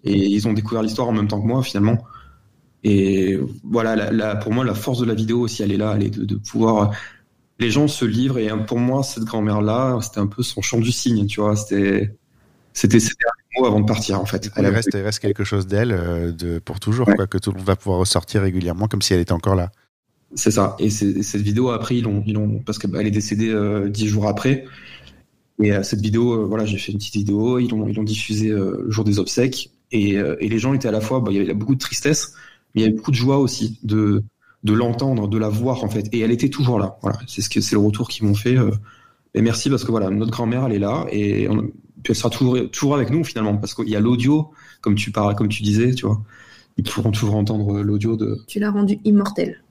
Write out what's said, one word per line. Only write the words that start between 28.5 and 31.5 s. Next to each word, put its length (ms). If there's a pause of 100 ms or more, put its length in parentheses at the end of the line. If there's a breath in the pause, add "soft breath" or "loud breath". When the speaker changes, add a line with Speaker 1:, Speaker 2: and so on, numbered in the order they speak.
Speaker 1:
euh, 340
le 60
jour 120
des 160
obsèques. 520 (200)
Et, 260
euh, 220
et 80
les 120
gens 140
étaient 140
à 40
la 100
fois, 180
bah, 120
il 60
y 40
avait 120